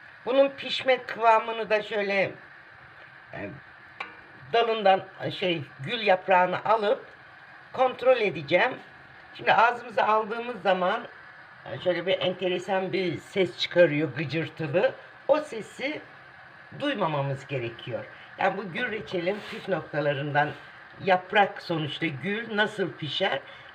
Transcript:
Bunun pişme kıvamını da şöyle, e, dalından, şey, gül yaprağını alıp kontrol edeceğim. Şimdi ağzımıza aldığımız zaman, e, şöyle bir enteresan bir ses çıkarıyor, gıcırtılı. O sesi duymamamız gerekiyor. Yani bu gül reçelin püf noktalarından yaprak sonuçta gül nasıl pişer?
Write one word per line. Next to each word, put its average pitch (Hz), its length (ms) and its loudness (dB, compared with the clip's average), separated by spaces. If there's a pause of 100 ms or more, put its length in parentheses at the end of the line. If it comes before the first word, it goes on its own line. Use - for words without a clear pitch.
(260)
Bunun 277 220 6
pişme 254 540 0
kıvamını 226 680 2
da 214 120 2
şöyle, 202 480 -2 (1000)
e, 101 180 -10 (1000)
dalından, 220 520 4 (340)
şey, 170 240 0 (180)
gül 220 200 -6
yaprağını 185 640 2
alıp 220 420 0 (680)
kontrol 254 480 4
edeceğim. 180 540 2 (600)
Şimdi - 180 0
ağzımıza 220 520 4
aldığımız 220 580 0
zaman, 190 440 0 (680)
e, 135 80 -8
şöyle 170 260 0
bir 185 140 0
enteresan 180 720 -2
bir 180 260 -2
ses 180 400 -4
çıkarıyor, 151 580 4
gıcırtılı. 160 800 -2 (340)
O 294 120 4
sesi 254 600 -8 (800)
duymamamız 156 680 -2
gerekiyor. 117 580 -6 (340)
Yani 185 180 0
bu 196 160 -8
gül 240 180 -4
reçelin 190 480 -4 (120)
püf 214 180 -12
noktalarından 147 840 0 (540)
yaprak 190 580 2
sonuçta 160 440 -4
gül 202 500 -4
nasıl 202 360 0
pişer? - 480 -2 (340)